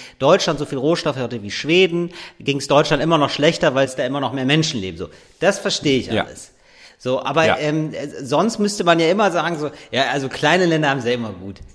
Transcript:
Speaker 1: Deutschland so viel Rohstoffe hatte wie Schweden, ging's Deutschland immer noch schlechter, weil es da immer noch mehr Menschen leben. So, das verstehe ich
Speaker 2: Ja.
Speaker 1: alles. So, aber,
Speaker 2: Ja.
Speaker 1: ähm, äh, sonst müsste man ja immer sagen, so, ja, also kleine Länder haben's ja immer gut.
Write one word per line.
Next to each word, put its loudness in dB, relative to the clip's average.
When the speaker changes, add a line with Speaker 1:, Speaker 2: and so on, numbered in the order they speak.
Speaker 1:
Deutschland 4
so -4
viel -6
Rohstoffe 0
hatte -6
wie -10
Schweden, 2
ging's -2
Deutschland 4
immer 4
noch 2
schlechter, 2
weil 4
es -8
da -2
immer -4
noch -4
mehr -4
Menschen 0
leben. -8
So, -8
das 2
verstehe 0
ich -4
Speaker 2:
Ja. -2
Speaker 1:
alles. -18
So, -2
aber, 0
Speaker 2:
Ja. 2
Speaker 1:
ähm, -2
äh, -10
sonst 0
müsste -2
man 4
ja 4
immer 2
sagen, -2
so, -4
ja, 0
also -2
kleine 2
Länder 2
haben's -2
ja 0
immer -4
gut. -14